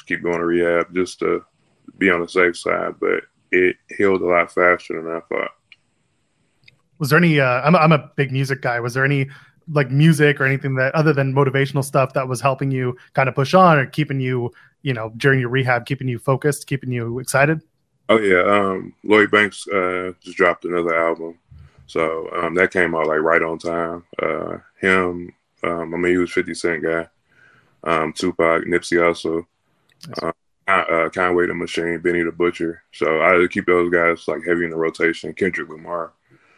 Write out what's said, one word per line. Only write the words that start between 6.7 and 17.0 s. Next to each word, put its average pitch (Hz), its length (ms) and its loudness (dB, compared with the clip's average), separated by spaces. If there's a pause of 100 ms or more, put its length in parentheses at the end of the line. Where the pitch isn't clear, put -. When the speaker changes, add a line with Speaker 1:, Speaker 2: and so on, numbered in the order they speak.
Speaker 2:
Was 147 100 -2
there 147 80 6
any, 165 220 4
uh, 127 220 2
I'm 151 140 4
a, 175 40 6
I'm 160 120 4
a 143 240 2
big 135 160 -2
music 135 300 -2
guy. 120 180 -2
Was 117 140 -6
there 135 100 -2
any, 139 240 0 (440)
like, 143 180 0
music 147 500 4
or 139 60 0
anything 135 300 -2
that, 131 180 0
other 156 200 2
than 135 200 0
motivational 139 500 0
stuff, 135 300 -2
that 135 140 -2
was 127 140 -6
helping 135 300 -2
you 127 240 -2 (200)
kinda 131 160 2
push 135 220 -2
on 180 240 8
or 131 100 2
keeping 139 320 -4
you, 127 320 -2 (320)
you 139 100 -2
know, 110 240 -8
during 135 220 4
your 120 100 -2
rehab, 123 360 0
keeping 131 220 -6
you 120 120 -4
focused, 139 480 -2
keeping 135 240 -6
you 117 280 -6